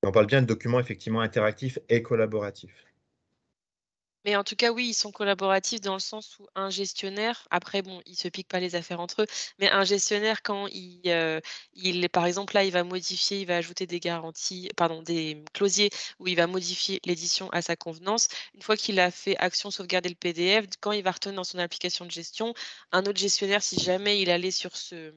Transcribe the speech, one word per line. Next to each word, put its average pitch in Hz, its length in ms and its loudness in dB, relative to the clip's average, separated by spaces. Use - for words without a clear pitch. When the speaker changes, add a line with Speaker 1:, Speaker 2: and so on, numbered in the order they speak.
Speaker 1:
On 98 80 2
parle 107 140 8
bien 135 160 6
de 123 60 4
documents 117 320 2
effectivement 113 420 -2
interactifs 110 560 0
et 117 120 6
collaboratifs. 107 840 -2
Speaker 2:
Mais 208 120 2
en 202 80 2
tout 208 120 -6
cas, 233 160 4
oui, 240 180 -2
ils 226 40 -2
sont 214 180 -2
collaboratifs 196 720 2
dans 190 140 -2
le 190 40 -6
sens - 380 -10
où 202 160 -20
un 196 160 -4
gestionnaire, 196 800 -4
après, 175 320 0
bon, 185 240 -12
ils 180 100 -18
se - 120 -4
piquent 180 200 -8
pas 185 120 -2
les 180 160 -2
affaires 170 240 -4
entre 175 240 -2
eux, - 20 4
mais 196 140 4
un 196 120 6
gestionnaire, 208 600 2
quand 202 240 -4
il, 180 400 -14
euh, 160 320 2
il, 180 340 0
par 175 200 2
exemple, 190 260 -2
là, 202 100 6
il 190 80 2
va 175 120 2
modifier, 185 580 -2
il 180 60 -6
va 175 100 2
ajouter 175 300 -4
des 175 120 -6
garanties, 170 760 -6
pardon, 165 240 2
des 160 420 -2
closiers, 202 360 4
où 180 80 -6
il 180 80 0
va 170 100 6
modifier 180 580 -2
l'édition 175 460 -2
à 170 140 -2
sa 170 120 -2
convenance, 175 520 -2
une - 80 -20
fois 214 160 2
qu'il 196 220 0
a 180 100 6
fait 185 280 -2
action 185 340 0
sauvegarder 180 380 -2
le 175 60 -10
P 175 180 -2
D 185 280 4
F, 202 60 -6
quand 208 100 -2
il 208 120 -2
va 185 80 2
retourner 196 240 -8
dans 185 80 -6
son 180 140 -8
application 180 480 -4
de 175 60 -12
gestion, 220 420 -6
un 185 100 4
autre 202 180 -2
gestionnaire, 202 440 2
si - 160 -2
jamais 196 420 2
il 180 80 2
allait 180 220 2
sur - 260 -6
ce 160 400 -14